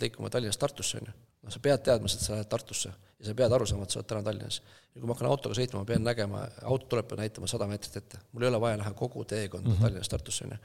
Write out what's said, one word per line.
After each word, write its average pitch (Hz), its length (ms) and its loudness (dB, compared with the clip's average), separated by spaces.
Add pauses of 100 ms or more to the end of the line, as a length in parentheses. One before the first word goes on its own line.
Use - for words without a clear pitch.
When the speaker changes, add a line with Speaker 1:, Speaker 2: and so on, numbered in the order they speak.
Speaker 1:
liikuma 113 280 -4
Tallinnast 113 320 -2
Tartusse, - 380 -2
on 110 80 -8
ju, 107 60 -14 (280)
noh, - 120 -12
sa 117 100 -10
pead 139 180 6
teadma, 107 280 4
et - 120 0
sa 107 120 0
lähed 107 160 -4
Tartusse - 400 -4
ja - 360 -16
sa 107 80 -2
pead 120 220 6
aru 117 100 4
saama, 101 200 0
et - 80 -4
sa - 40 -2
oled 104 140 -6
täna 107 100 -2
Tallinnas. 104 360 -4 (360)
Ja 127 60 -16
kui 117 80 -4
ma 120 80 0
hakkan 123 140 0
autoga 135 280 0
sõitma, 123 240 -2
ma 101 60 -6
pean 113 180 2
nägema, 101 380 0 (260)
auto 131 220 2
tuleb 113 260 0
näitama 104 320 -4
sada 113 160 0
meetrit 101 320 -6
ette. - 220 -14 (120)
Mul 120 140 0
ei 127 60 6
ole 110 100 2
vaja 113 200 2
näha 104 120 -2
kogu 120 300 -4
teekonda 101 460 0
Speaker 2:
Mhm. 95 120 6
Speaker 1:
Tallinnast 101 320 2
Tartusse, - 320 -4
on - 80 -8
ju. 104 100 -10